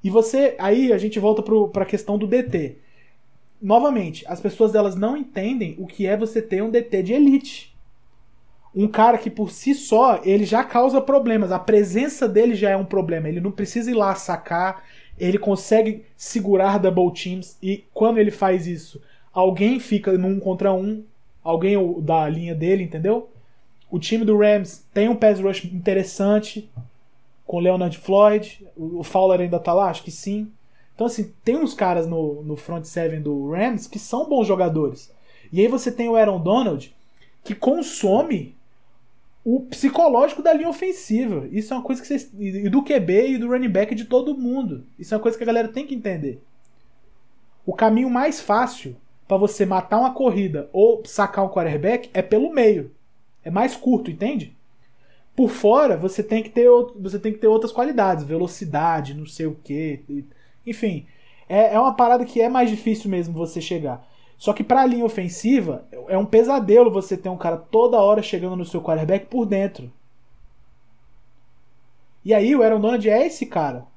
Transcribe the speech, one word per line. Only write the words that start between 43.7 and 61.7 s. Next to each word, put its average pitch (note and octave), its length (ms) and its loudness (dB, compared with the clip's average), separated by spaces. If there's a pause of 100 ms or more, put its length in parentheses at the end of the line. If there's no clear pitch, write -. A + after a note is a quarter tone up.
de G#3+ 100 -8
todo C4 340 -2
mundo. A#3+ 480 -6 (100)
Isso - 160 -10
é G#3+ 40 -2
uma G#3+ 60 -4
coisa A3+ 140 0
que A#3+ 60 -10
a A3+ 40 -4
galera A#3 200 0
tem B3 180 -8
que C#4 100 -10
entender. E3 460 -8 (1300)
O F#3 80 -6
caminho A3 340 2
mais C4 320 -2
fácil G#3 560 -2 (300)
pra G3 100 0
você G3+ 300 0
matar F#3 320 -2
uma B3+ 160 0
corrida F#3 580 -2
ou G#3+ 320 4
sacar G3 400 -2
um F#3 40 -4
quarterback F3 680 -2
é F#3+ 80 0
pelo B3+ 300 0
meio. G#3+ 400 2 (500)
É E3 80 -12
mais A3 240 0
curto, - 360 -2
entende? F#3+ 460 -6 (800)
Por B3+ 140 4
fora, A#3 480 4
você F#3+ 260 -6
tem A3 200 -2
que A3 80 -12
ter A#3+ 180 6
out-, B3 320 6
você F#3+ 180 -8
tem G#3+ 140 -4
que G#3+ 60 -8
ter A3 100 2
outras A3 240 2
qualidades, G#3+ 500 0
velocidade, D#3 920 -4
não D3+ 120 -12
sei D#3+ 200 -8
o D3+ 180 -8
quê, D3 440 -8
e, C#3+ 160 -8 (400)
enfim. A3 420 -6 (420)
É, G#3+ 260 4